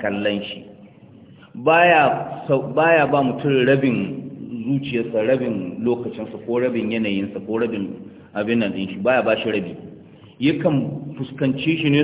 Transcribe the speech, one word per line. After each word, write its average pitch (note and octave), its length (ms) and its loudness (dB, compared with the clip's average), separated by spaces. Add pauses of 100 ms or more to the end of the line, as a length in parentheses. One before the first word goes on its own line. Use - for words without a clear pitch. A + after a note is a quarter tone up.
kallon G2+ 400 -2
shi. - 220 -14 (880)
Baya D#3+ 920 4
sau-, B2+ 260 0
baya D#3 320 4
ba C#3 160 2
mutum C3 320 0 (120)
rabin A#2+ 520 2 (480)
zuciyarsa, A#2 640 -2
rabin G#2 540 -2
lokacinsa, A#2 500 -2 (100)
ko A#2+ 140 -2
rabin A#2 320 0
yanayinsa, G2+ 560 -2
ko A2 160 -2
rabin G#2 480 -6 (240)
abin G#2+ 240 0
nan G2+ 140 0
ɗin F#2+ 160 -4
shi, F#2+ 100 -10
baya A#2+ 240 2
ba A2 160 2
shi A2+ 120 -4
rabi. G2 260 -4 (640)
Yakan C#3+ 760 0
fuskance C3+ 480 -2
shi D#3+ 280 0
ne C#3+ 140 6